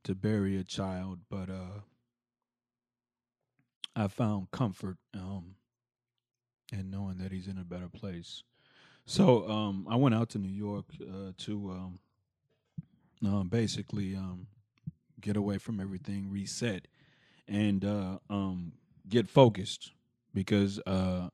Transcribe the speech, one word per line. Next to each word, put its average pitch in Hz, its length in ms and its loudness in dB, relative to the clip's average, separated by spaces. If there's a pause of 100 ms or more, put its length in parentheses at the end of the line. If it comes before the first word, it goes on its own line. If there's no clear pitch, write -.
to 98 120 -4
bury 98 420 0
a 92 60 -2
child, 95 560 -6 (100)
but, 95 200 -8
uh, 95 320 -10 (2250)
I 107 120 2
found 104 440 -2
comfort, 98 460 -4 (180)
um, 92 400 -10 (1160)
in 95 180 -6
knowing 98 280 -4
that 92 140 -6
he's 95 160 -6
in 95 100 -6
a 92 60 -6
better 87 260 -8
place. 87 540 -12 (640)
So, 120 440 6
um, 104 400 0
I 113 60 2
went 127 200 6
out 113 140 2
to 110 100 -6
New 95 100 -2
York, 101 360 -4 (160)
uh, 95 380 -10
to, 101 320 -6
um, 92 280 -10 (1300)
uh, 98 160 2
basically, 101 720 -2
um, 92 320 -8 (720)
get 104 160 -2
away 101 220 2
from 107 220 -4
everything, 98 500 -6
reset, 98 580 -4 (600)
and, 101 380 4
uh, 98 340 -2 (100)
um, 92 440 -2 (360)
get 107 180 4
focused 110 640 6 (420)
because, 101 540 4
uh, 92 460 2